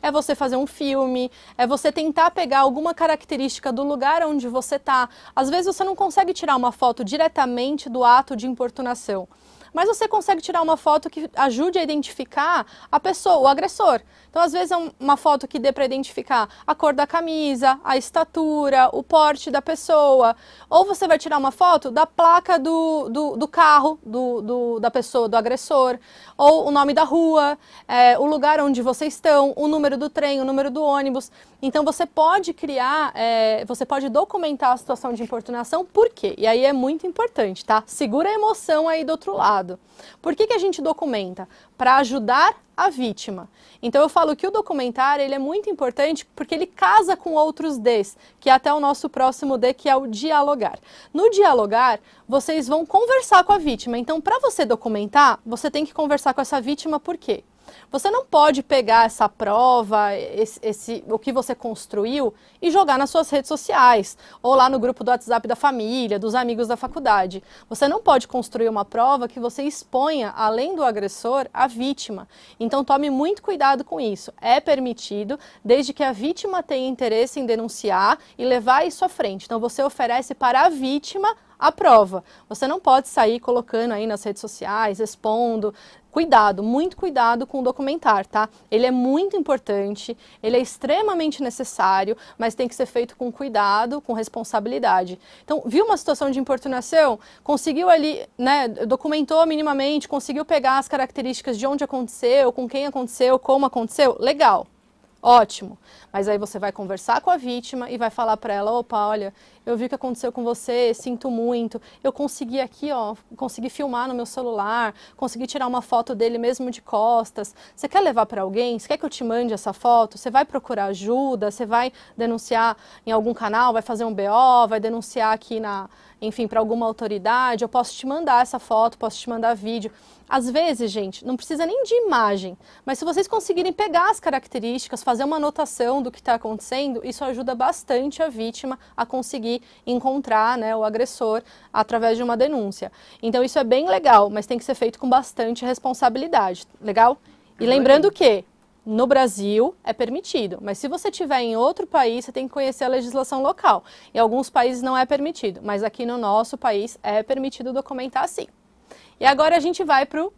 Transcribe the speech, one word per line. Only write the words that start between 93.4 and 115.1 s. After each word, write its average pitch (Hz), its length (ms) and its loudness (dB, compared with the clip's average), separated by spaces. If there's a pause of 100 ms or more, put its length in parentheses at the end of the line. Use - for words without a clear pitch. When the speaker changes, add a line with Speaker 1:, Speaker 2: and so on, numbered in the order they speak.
Speaker 1:
com 233 140 -8
responsabilidade. 220 1080 -2 (240)
Então, 294 220 -4
viu 262 180 2
uma 440 140 2
situação 285 340 -2
de 262 80 -2
importunação? 262 800 0 (240)
Conseguiu 311 460 0
ali, 311 360 2 (120)
né, 262 320 2
documentou 302 760 0
minimamente, 302 600 -2
conseguiu 285 380 -6
pegar 269 320 2
as 269 100 -2
características 262 680 -4
de 240 100 -4
onde 285 160 -2
aconteceu, 254 720 0
com 254 120 -6
quem 277 200 -6
aconteceu, 262 520 0
como 269 280 2
aconteceu? 254 520 0
Legal. 254 500 2 (600)
Ótimo. 226 480 4 (380)
Mas 196 140 -2
aí 208 100 0
você 202 220 -8
vai 196 120 -4
conversar 196 480 -4
com - 120 -2
a 359 40 4
vítima 247 540 -8
e 247 80 -10
vai 226 140 -4
falar 220 260 -2
pra 220 160 -6
ela, 202 180 -2
"Opa, 233 360 -2
olha, 202 260 -4 (320)
eu 240 100 -2
vi 226 100 -4
o 247 40 -6
que 285 60 -6
aconteceu 247 360 -6
com 247 120 -8
você, 240 500 -2
sinto 240 380 -8
muito. 233 500 -4 (220)
Eu 269 100 -2
consegui 269 480 -6
aqui, 285 300 -8
ó, 220 240 -6 (200)
consegui 247 360 -8
filmar 254 360 -6
no 262 60 -6
meu 240 140 -6
celular, 226 680 -4 (240)